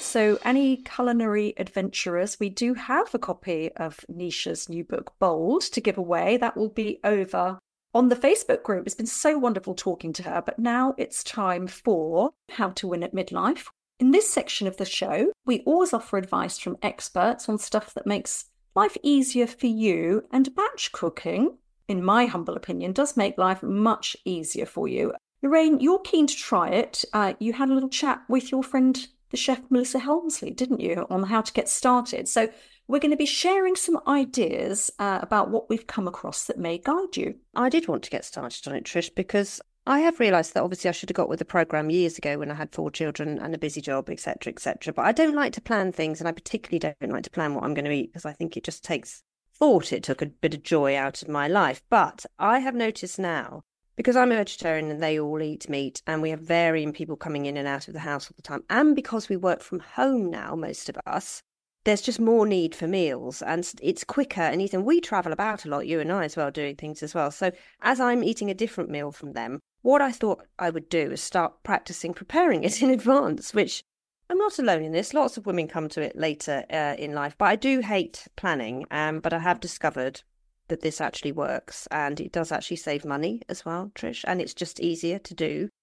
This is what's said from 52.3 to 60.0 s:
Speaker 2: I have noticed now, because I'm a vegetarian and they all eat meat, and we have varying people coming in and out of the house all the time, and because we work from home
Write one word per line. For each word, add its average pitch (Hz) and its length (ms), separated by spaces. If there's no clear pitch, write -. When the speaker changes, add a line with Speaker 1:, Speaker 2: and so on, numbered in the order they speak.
Speaker 2:
I 214 200
have 262 160
noticed 220 440
now, 151 440
because 247 220
I'm 247 160
a 226 40
vegetarian 160 540
and 151 120
they 156 180
all 151 220
eat 151 260
meat, 139 380
and 160 160
we 160 80
have 156 100
varying 160 520
people 156 240
coming 147 300
in 143 120
and 143 100
out 143 200
of 156 60
the 156 60
house 147 260
all - 80
the - 80
time, - 280
and 285 260
because 226 320
we 196 80
work 180 240
from - 200
home 247 500